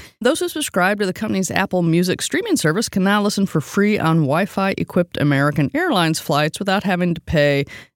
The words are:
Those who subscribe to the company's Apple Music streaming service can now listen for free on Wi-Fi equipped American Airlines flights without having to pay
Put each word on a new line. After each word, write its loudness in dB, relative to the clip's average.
Those 0
who -4
subscribe -2
to 0
the -4
company's -4
Apple 0
Music 2
streaming -2
service 0
can 0
now 4
listen 0
for -2
free 2
on 2
Wi-Fi 0
equipped -2
American 0
Airlines 0
flights -2
without -2
having 0
to -10
pay 2